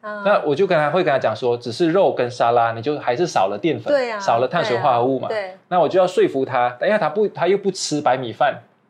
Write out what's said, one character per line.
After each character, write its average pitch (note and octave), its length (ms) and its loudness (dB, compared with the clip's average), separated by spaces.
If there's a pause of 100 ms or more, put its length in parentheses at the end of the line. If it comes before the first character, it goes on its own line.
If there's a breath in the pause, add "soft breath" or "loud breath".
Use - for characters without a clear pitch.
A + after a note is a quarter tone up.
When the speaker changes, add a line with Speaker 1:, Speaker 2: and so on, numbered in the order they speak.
Speaker 1:
嗯。 G#3 240 -12
Speaker 2:
那 G3+ 200 2
我 D3 100 0
就 F#3 100 2
跟 F3+ 120 2
她， D3+ 120 2
会 F3 140 0
跟 D#3 80 2
她 C3+ 80 2
讲 A2+ 160 -2
说， A#2+ 200 0
只 A#2+ 160 -8
是 D#3+ 200 0
肉 F3+ 200 4
跟 A#2+ 180 -2
沙 A#2 220 0
拉， A#2 200 2
你 A2+ 100 -8
就 D3 160 -2
还 B2 180 -2
是 E3+ 120 0
少 G2 200 0
了 G2+ 100 -4
淀 C3+ 220 -2
粉， A#2 140 -2
Speaker 1:
对 B3+ 180 0
啊， - 80 -8
Speaker 2:
少 A#2 200 0
了 B2+ 80 0
碳 E3 160 -2
水 A#2+ 140 -2
化 A#2+ 200 2
合 A#2+ 80 2
物 C3 140 0
嘛。 - 80 -8
Speaker 1:
对 A3 100 -4
啊， G#3 40 -4
对。 F#3+ 160 -12 (120)
Speaker 2:
那 F3+ 100 2
我 D#3+ 80 4
就 - 120 2
要 F3+ 80 4
说 G3+ 200 2
服 C3+ 180 0
她， B2 360 0
因 F3 100 0
为 G#3+ 60 2
她 D#3 120 0
不， G3+ 180 -2
她 E3+ 200 -2
又 G3 100 2
不 G3 140 -2
吃 D3+ 300 -4
白 C3 160 2
米 B2+ 140 -8
饭， C#3 300 -2 (280)